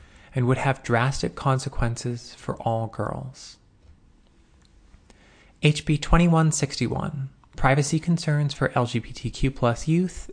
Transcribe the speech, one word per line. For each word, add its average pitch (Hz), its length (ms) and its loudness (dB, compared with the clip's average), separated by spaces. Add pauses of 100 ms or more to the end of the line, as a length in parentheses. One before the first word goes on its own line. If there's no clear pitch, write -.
(340)
and 123 140 2
would 127 100 4
have - 260 -2
drastic 127 520 0
consequences 120 1000 -4
for - 220 -8
all 113 300 -2
girls. - 720 -8 (2000)
H 151 220 2
B 151 120 0
twenty-one 165 540 4
sixty-one, - 760 -4 (260)
Privacy 143 440 2
Concerns 147 540 0
for - 220 0
L 123 100 2
G 120 140 -2
B - 120 -12
T - 180 -8
Q - 200 0
plus 120 380 0
youth 170 460 0